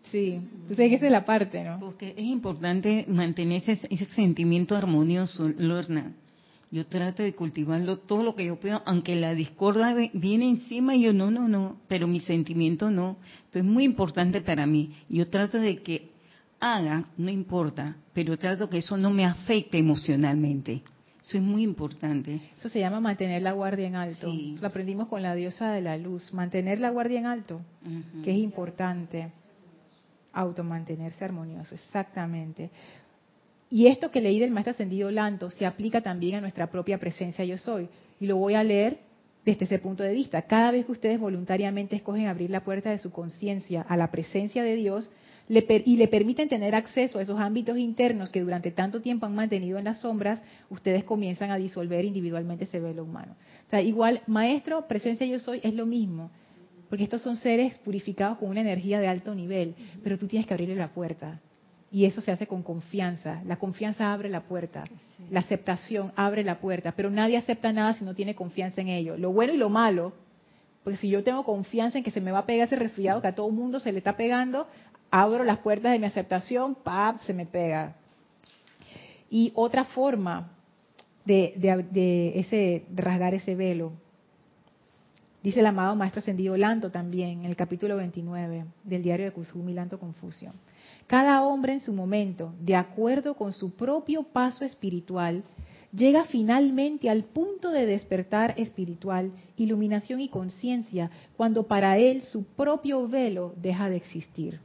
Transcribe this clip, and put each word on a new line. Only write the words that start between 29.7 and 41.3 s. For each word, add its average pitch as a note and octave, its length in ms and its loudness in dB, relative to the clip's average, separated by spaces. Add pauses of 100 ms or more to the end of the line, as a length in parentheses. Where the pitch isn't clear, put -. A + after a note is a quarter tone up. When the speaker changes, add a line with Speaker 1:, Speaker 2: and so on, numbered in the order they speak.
Speaker 1:
Automantenerse E3 920 -6
armonioso, E3 500 -10
exactamente. E3+ 960 -8 (1000)
Y A#3 160 8
esto C4+ 240 6
que B3+ 100 0
leí G#3 180 2
del B3 120 2
Maestro A3 220 -2
Ascendido G3 380 -4
Lanto G#3 400 -2
se F#3+ 160 -4
aplica A3 340 -2
también F#3 360 -4
a G#3 40 -4
nuestra F3+ 300 -6
propia F#3 280 -4
presencia F3+ 460 -6
yo F3+ 140 -6
soy. F#3 300 -6 (320)
Y G3 60 -4
lo G3 100 2
voy G3 180 2
a G#3+ 80 6
leer A3 360 4 (460)
desde G3+ 200 2
ese F#3+ 140 0
punto F#3+ 240 -4
de G3 100 0
vista. A3 300 0
Cada A3+ 280 6
vez B3 160 2
que B3+ 60 -4
ustedes A3+ 260 0
voluntariamente G3 800 -2